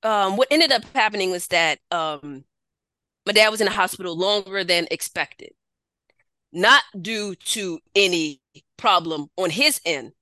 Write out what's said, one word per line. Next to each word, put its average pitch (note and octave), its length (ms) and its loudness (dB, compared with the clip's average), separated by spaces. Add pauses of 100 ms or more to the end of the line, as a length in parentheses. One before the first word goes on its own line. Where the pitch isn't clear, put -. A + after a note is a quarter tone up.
um, G3+ 340 0
what B3+ 140 0
ended D#4 200 4
up A#3 140 0 (100)
happening G#3 360 0
was F3 160 -6
that, E3 320 0 (120)
um, D3 540 -6 (800)
my G3+ 80 -2
dad G#3+ 160 6
was G#3+ 120 -2
in G#3 60 4
the F#3 60 2
hospital F3+ 440 -2
longer G3 480 -2
than E3+ 260 0
expected, - 640 -8 (1000)
not G#3 300 6 (180)
due G#3 360 -6
to F#3 420 -8 (160)
any E3+ 460 2 (360)
problem D#3+ 600 0
on F3+ 140 -2
his C4+ 340 -2
end C#3 380 -4